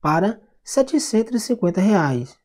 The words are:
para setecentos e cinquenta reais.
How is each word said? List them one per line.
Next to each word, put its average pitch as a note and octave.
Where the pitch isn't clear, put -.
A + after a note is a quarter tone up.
para E3+
setecentos B3+
e A3+
cinquenta F#3
reais. D3+